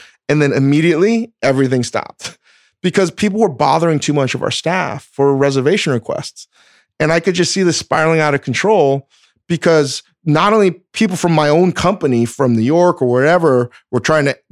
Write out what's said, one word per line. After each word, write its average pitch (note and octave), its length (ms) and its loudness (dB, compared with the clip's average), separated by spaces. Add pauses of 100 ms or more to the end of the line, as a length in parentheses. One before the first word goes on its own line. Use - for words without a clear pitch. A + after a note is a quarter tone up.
(280)
And D3+ 120 0
then C#3+ 120 2
immediately, D#3+ 800 0 (100)
everything C3 400 0
stopped - 560 -10 (220)
<laughs> - 240 -18
because F3+ 260 0
people G#3 300 -2
were G#3 80 4
bothering D3+ 500 0
too - 140 -2
much C#3 240 -2
of - 80 -8
our - 80 -4
staff E3 600 -6
for C#3 240 2
reservation C#3 560 0
requests. - 540 -8 (540)
And D#3 120 0
I E3+ 60 2
could F3 160 -2
just F3 180 0
see F#3+ 120 -2
this E3+ 140 0
spiraling D#3+ 420 0
out D3 140 0
of C#3 80 -4
control C#3 680 0 (400)
because D#3 540 0 (220)
not E3 280 2
only G3 200 2 (200)
people F#3 240 -2
from F3 140 -2
my D#3 180 2
own E3+ 220 2
company D3 540 0
from A#2+ 320 0
New A2 60 0
York E3+ 380 2
or C3 80 0
wherever C3 600 2 (220)
were B2+ 80 -2
trying D#3 240 0
to C#3 120 -2 (160)